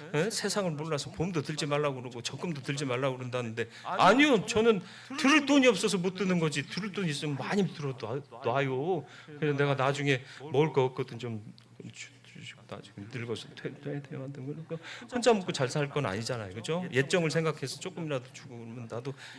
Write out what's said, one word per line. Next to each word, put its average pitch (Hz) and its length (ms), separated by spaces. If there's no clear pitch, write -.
예? 165 160
세상을 202 420
몰라서 147 400
보험도 165 300
들지 156 240
말라고 143 360
그러고 120 200
적금도 143 400
들지 143 240
말라고 131 320
그런다는데, 120 520
아니요, 196 600
저는 214 360
들을 285 260
돈이 269 220
없어서 202 300
못 185 180
드는 185 240
거지. 151 280
들을 196 260
돈 190 140
있으면 147 280
많이 170 380
들어 135 240
놔-, 120 240
놔요. 139 600
그래서 147 180
"내가 143 180
나중에 139 480
먹을 151 320
거 135 140
없거든, 127 340
좀 113 240
주-, - 180
주시고 - 460
나중에 104 240
늙어서 117 440
퇴-, - 260
퇴-, 143 200
퇴-, 143 140
만든 135 300
거." 143 80
그러니까 160 240
혼자 240 220
먹고 180 180
잘 139 160
살 143 220
건 139 160
아니잖아요, 107 480
그죠? 156 400
예정을 151 380
생각해서 151 500
조금이라도 151 500
주고 - 260
그러면 117 320
나도 123 240